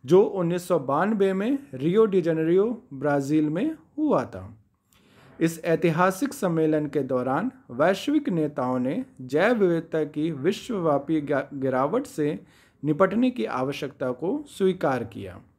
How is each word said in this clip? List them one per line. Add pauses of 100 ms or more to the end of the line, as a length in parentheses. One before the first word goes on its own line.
जो
उन्नीस
सौ
बानवे
में (160)
रियो
डी
जेनेरियो,
ब्राज़ील
में (220)
हुआ
था। (800)
इस
ऐतिहासिक
सम्मेलन
के
दौरान (200)
वैश्विक
नेताओं
ने (160)
जैव
विविधता
की
विश्वव्यापी
गा-,
गिरावट
से (400)
निपटने
की
आवश्यकता
को
स्वीकार
किया। (180)